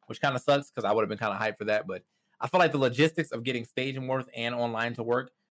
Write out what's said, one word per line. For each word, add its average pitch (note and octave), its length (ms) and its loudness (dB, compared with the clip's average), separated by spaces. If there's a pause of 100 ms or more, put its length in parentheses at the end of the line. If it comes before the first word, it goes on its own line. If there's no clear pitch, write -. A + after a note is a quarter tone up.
which - 160 -12
kinda C3+ 160 0
sucks C#3+ 320 2
'cause A#2+ 140 -6
I G2+ 80 2
would've G#2+ 180 4
been G#2+ 80 -4
kinda G#2 180 -2
hyped G#2+ 220 -2
for G#2+ 80 -8
that. G#2+ 200 2
But F#2 160 -8 (380)
I A#2+ 80 -2
feel F#3 120 4
like E3+ 120 4
the D3 60 0
logistics D3 540 2
of A#2+ 120 -4
getting A#2+ 220 -4
stage C3+ 300 -6
morph C3 380 -4
and A#2 200 -4
online A#2 400 -2
to A#2+ 80 -6
work A#2+ 300 0 (220)